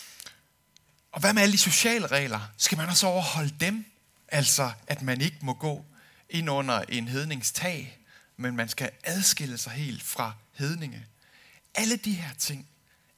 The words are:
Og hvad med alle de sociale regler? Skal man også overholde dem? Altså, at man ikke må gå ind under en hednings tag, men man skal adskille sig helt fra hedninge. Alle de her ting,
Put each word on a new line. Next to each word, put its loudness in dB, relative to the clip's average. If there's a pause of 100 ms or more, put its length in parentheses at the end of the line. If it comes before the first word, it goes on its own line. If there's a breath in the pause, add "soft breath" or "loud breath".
(1120 loud breath)
Og -8
hvad 6
med 6
alle 8
de 4
sociale 4
regler? 2 (160)
Skal 2
man -2
også 4
overholde 0
dem? 0 (440)
Altså, 2 (140)
at -4
man 0
ikke -2
må -2
gå -4 (440 soft breath)
ind -2
under 0
en -4
hednings -4
tag, -6 (380 soft breath)
men -4
man 0
skal -6 (140)
adskille 0
sig -6
helt -6
fra -4 (200)
hedninge. -6 (680 soft breath)
Alle 2
de -2
her -6
ting, -6 (500 soft breath)